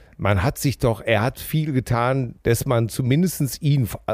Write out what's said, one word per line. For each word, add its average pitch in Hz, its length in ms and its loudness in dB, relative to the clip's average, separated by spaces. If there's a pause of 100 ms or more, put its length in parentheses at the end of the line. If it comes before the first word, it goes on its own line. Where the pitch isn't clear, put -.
(200)
man 98 220 2
hat 147 160 0
sich 131 200 -2
doch, 113 220 0
er 110 220 2
hat 127 160 -2
viel 151 340 -2
getan, 123 720 0
dass 117 240 2
man 117 220 2
zumindest 139 760 0
ihn 139 220 2
f-, - 140 -6 (160)